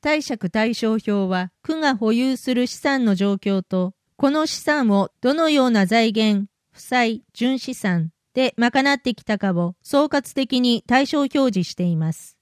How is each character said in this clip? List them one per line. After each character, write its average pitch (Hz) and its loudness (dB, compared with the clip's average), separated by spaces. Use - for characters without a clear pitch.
貸 302 0
借 220 -6
対 226 0
照 220 -2
表 220 -2
は、 185 -2
区 320 -4
が 277 0
保 220 0
有 254 0
す 254 -2
る 247 0
資 - -10
産 269 0
の 208 2
状 202 0
況 196 -2
と、 185 -4
こ 277 2
の 311 0
資 - -6
産 294 0
を 196 2
ど 254 0
の 320 0
よ 285 4
う 254 2
な 202 4
財 220 2
源、 208 0
負 - -20
債、 233 -2
純 254 -2
資 254 -10
産 170 -2
で 254 0
賄 262 2
っ 269 -2
て 247 -4
き - -12
た 208 -2
か 196 -2
を 175 -2
総 285 2
括 - -4
的 262 -2
に 240 2
対 262 4
照 311 0
表 277 0
示 185 0
し - -8
て 185 -4
い 175 0
ま 160 -2
す。 - -16